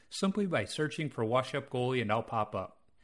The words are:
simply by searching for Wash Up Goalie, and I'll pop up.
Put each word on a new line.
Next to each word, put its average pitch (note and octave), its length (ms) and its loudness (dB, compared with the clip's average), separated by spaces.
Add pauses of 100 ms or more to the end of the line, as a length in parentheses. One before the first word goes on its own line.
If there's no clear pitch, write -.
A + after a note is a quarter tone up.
simply G3 360 0
by D#3 200 2
searching D3+ 440 -2
for A#2 160 -2
Wash B2 280 2
Up C3+ 160 -4
Goalie, B2+ 320 0
and G#2+ 100 0
I'll A2+ 120 2
pop A2 320 -2
up. F#2 220 -6 (260)